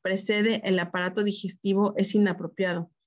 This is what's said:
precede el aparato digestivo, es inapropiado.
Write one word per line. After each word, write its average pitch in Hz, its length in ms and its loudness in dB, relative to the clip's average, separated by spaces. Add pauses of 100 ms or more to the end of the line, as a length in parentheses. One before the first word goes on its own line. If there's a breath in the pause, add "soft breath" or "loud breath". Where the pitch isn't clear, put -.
precede 208 640 0
el 190 160 2
aparato 180 420 -2
digestivo, 202 720 0
es 208 200 0
inapropiado. 180 720 0 (160)